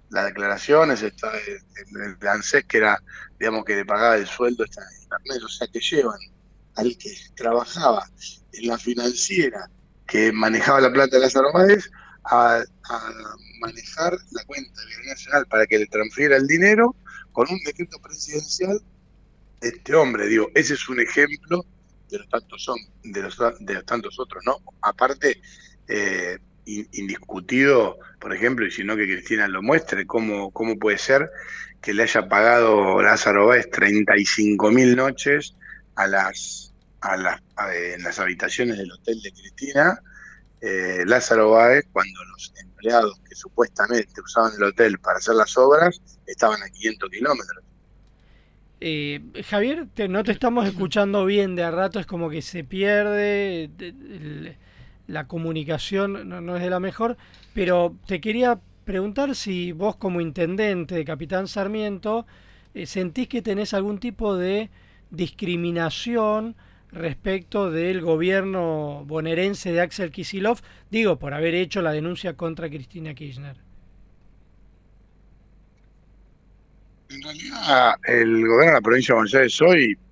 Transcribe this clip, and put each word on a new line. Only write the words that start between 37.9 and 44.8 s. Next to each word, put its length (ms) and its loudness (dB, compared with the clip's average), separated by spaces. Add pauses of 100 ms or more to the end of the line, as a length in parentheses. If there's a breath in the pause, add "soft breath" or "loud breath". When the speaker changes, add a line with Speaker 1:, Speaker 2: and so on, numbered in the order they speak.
Speaker 1:
las 160 -8
habitaciones 600 -4
del 120 -10
hotel 320 -6
de 80 -14
Cristina, 720 -2 (600 loud breath)
eh, 460 -4
Lázaro 440 4
Báez, 420 6
cuando 320 -4
los 360 -20
empleados 680 0
que 80 -20
supuestamente 840 -2
usaban 360 0
el 60 -2
hotel 360 2